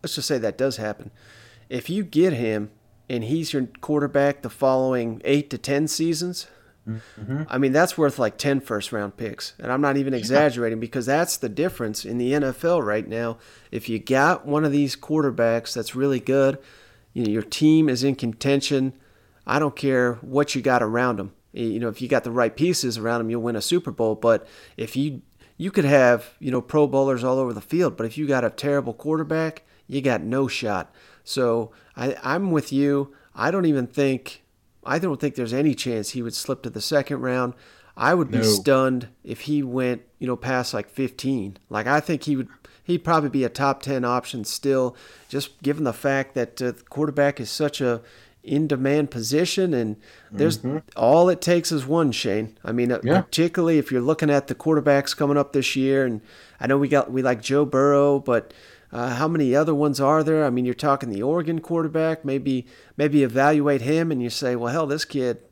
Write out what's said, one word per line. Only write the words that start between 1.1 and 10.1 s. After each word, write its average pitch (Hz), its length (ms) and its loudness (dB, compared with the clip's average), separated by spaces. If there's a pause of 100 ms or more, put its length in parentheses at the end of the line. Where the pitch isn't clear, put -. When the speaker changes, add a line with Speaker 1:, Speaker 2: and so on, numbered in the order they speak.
Speaker 1:
If 127 200 -8
you 196 140 -2
get 170 300 2
him 110 380 -2 (360)
and 120 160 -4
he's 151 300 -4
your 131 140 -2 (120)
quarterback 143 640 0
the 120 80 -8
following 131 760 0
eight 143 280 0
to 123 60 -8
ten 143 300 -2
seasons, 165 600 -4 (380)
Speaker 2:
Mm-hmm. 110 600 -8
Speaker 1:
I 127 120 -4
mean, 135 120 2
that's 165 260 2
worth, 147 220 0
like, 110 180 0
ten 139 220 0
first-round 104 560 -6
picks. - 420 -10
And 120 140 -6
I'm 131 80 0
not 143 160 2
even 139 160 0